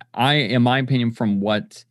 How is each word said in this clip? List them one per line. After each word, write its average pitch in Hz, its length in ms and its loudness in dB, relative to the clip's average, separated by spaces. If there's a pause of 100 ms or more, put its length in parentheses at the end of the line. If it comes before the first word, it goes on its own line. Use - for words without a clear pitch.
(140)
I, 135 200 2
in 123 280 0
my 123 160 2
opinion, 123 340 -2
from 104 280 -2
what 104 500 -4